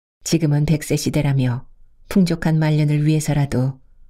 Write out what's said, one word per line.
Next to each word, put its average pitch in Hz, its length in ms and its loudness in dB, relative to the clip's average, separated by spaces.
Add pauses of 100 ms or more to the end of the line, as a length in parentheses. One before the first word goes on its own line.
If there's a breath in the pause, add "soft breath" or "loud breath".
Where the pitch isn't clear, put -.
(240)
지금은 151 420 0
백 151 180 0
세 - 120 -2
시대라며 135 720 -2 (420)
풍족한 170 500 0
말년을 151 460 2
위해서라도 143 720 0 (300)